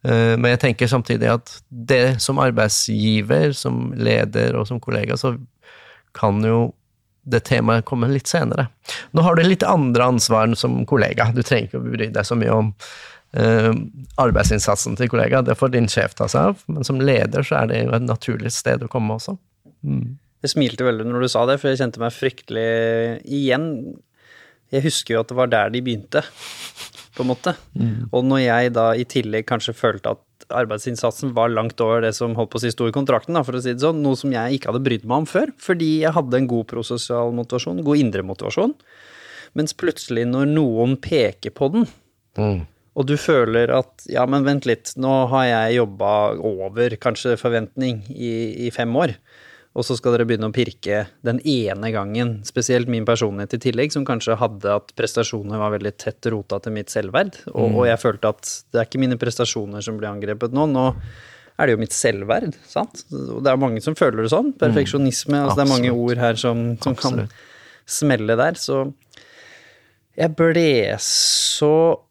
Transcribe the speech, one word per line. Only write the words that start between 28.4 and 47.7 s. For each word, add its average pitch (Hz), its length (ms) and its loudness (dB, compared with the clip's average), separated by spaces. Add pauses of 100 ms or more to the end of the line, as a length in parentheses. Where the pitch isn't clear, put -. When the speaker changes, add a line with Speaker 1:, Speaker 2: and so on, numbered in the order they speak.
Speaker 2:
jeg 120 280 4
da 113 200 4
i 120 100 0
tillegg 110 420 -2
kanskje 117 300 -4
følte 110 400 0
at - 60 -20 (280)
arbeidsinnsatsen 117 840 -4
var 117 160 4
langt 113 300 -2
over 113 200 4
det 113 140 0
som 117 180 -4
holdt 110 180 -2
på 117 60 -8
å 110 60 -4
si 120 80 0
sto 117 160 -2
i 110 80 -2
kontrakten, 139 400 0
da, 147 80 2
for 127 100 -6
å 127 80 -4
si 127 120 -2
det 123 100 -2
sånn, 160 180 0
noe 139 160 2
som 139 140 -2
jeg 120 240 0
ikke 110 160 -4
hadde 123 140 -2
brydd 117 200 0
meg 123 120 0
om 156 100 -2
før, 294 320 -2
fordi 165 300 0 (100)
jeg 156 160 2
hadde 131 240 2
en 131 80 2
god 117 200 -2
prososial 120 680 -4
motivasjon, 127 480 -4
god 147 140 4
indre 101 260 2
motivasjon, 135 500 -2 (840)
mens 151 180 -2
plutselig 120 520 -2
når 131 220 0
noen 127 500 2
peker - 540 0
på 139 220 0
den, 226 140 2 (500)
Speaker 1:
Mm. 101 280 0 (300)
Speaker 2:
og 135 120 0
du 147 100 0
føler 117 580 2
at, - 320 -4
ja, 123 180 2
men 135 200 2
vent 139 200 0
litt, - 300 -2
nå 131 340 2
har 131 160 2
jeg 113 300 2
jobbet 104 640 2
over 101 560 -2
kanskje 120 420 0
forventning 117 720 -2